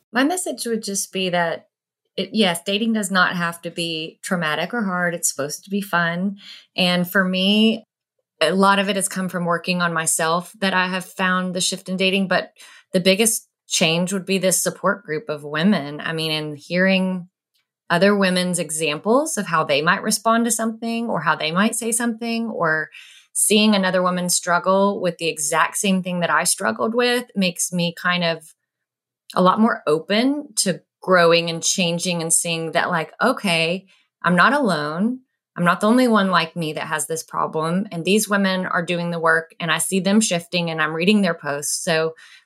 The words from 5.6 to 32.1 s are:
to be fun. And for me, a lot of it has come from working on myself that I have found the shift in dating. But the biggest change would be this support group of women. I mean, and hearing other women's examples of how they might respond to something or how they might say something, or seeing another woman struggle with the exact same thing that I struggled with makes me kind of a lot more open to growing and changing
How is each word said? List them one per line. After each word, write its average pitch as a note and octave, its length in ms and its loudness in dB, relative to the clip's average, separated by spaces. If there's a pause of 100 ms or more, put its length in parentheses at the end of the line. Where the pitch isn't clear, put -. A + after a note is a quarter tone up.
to F#3+ 60 -14
be G3+ 100 -2
fun. F3 560 -2 (400)
And F3+ 340 2
for G3 140 2
me, G3 600 2 (560)
a D#3+ 120 2
lot G3 260 4
of G3 120 0
it G3 60 0
has F#3+ 120 -2
come F#3 220 -4
from F3 160 -4
working E3+ 340 0
on E3+ 140 0
myself E3 640 0
that F#3+ 160 0
I F#3 140 2
have F#3 180 -6
found F#3 480 -2
the F#3 80 -2
shift - 260 -4
in F#3 80 -4
dating. F#3+ 320 2
But F3+ 240 0 (400)
the F#3+ 80 2
biggest F#3+ 480 2 (200)
change F3 440 0
would F#3 140 -4
be F#3+ 100 0
this F#3 260 0
support F#3+ 400 -2
group D3+ 280 -8
of D3 140 -8
women. D3+ 540 0
I D#3+ 140 -6
mean, D#3+ 180 -4
and D3+ 280 -6
hearing F#3 720 0 (580)
other F#3+ 260 4
women's F3+ 440 0
examples D#3+ 800 -2
of F#3+ 80 -4
how D#3+ 180 0
they C#3+ 160 0
might F3 220 2
respond A3+ 420 0
to A#3 60 0
something A3+ 580 -4
or G3 140 -2
how D#3 140 0
they D#3 160 -4
might G#3+ 220 2
say A#3 160 -4
something, A#3 580 -4
or D#3 420 -2 (420)
seeing G#3+ 420 4
another F#3 280 2
woman F3+ 260 0
struggle F#3+ 720 2
with F3 160 -2
the E3 120 -2
exact - 500 0
same F#3+ 240 0
thing F3+ 180 -4
that E3+ 80 0
I D#3 160 2
struggled A3 500 -2
with A#3+ 300 0 (100)
makes F#3 380 -2
me E3+ 260 0
kind F3 260 -2
of D#3+ 300 -4 (800)
a F#3 80 4
lot F3+ 180 6
more A3+ 260 2
open A#3 680 0
to E3+ 260 -2 (180)
growing E3+ 480 4
and E3 140 -6
changing E3+ 580 -2